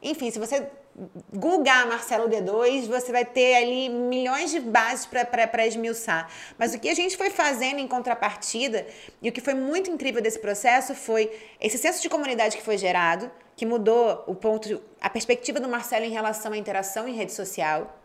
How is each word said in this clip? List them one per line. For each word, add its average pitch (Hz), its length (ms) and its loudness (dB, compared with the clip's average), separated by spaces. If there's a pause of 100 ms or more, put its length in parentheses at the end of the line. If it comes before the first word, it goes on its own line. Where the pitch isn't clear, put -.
enfim, 262 280 -4
se 220 80 -8
você 233 280 -2 (680)
googar 262 540 6
Marcelo 233 400 0
D 214 140 0
dois, 240 440 2
você 247 240 -2
vai 240 140 4
ter 254 300 4
ali 247 340 2
milhões 254 600 -2
de 320 100 -2
bases 233 460 2
pra, 247 180 0
pra, 233 220 2
pra 226 200 0
esmiuçar. 226 600 -2 (300)
Mas 226 160 0
o 240 40 -8
que 269 100 -4
a 330 60 2
gente 359 220 0
foi 392 140 0
fazendo 277 480 0
em 269 100 -6
contrapartida, 233 960 -2 (360)
e 226 60 -2
o 226 40 -4
que 254 80 -8
foi 269 140 -2
muito 311 360 -2
incrível 269 300 -2
desse 220 180 -2
processo 240 560 2
foi 220 380 0 (260)
esse 214 200 -2
senso 339 240 0
de 339 80 -2
comunidade 247 480 0
que - 40 -12
foi 214 140 0
gerado, 180 540 2 (260)
que - 80 -4
mudou 226 640 4
o 190 80 -4
ponto, 214 480 -2 (180)
a 196 80 -2
perspectiva 240 500 0
do 262 100 -4
Marcelo 240 360 -2
em 226 60 -4
relação 214 420 -2
à 214 60 -4
interação 202 500 -4
em 254 60 -6
rede 214 180 -6
social. 160 720 -4